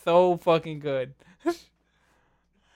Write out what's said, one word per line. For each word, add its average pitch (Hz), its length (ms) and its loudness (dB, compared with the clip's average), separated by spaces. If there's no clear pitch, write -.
so 175 320 4
fucking 165 440 -2
good. 139 340 -6
<laughs> 339 80 -2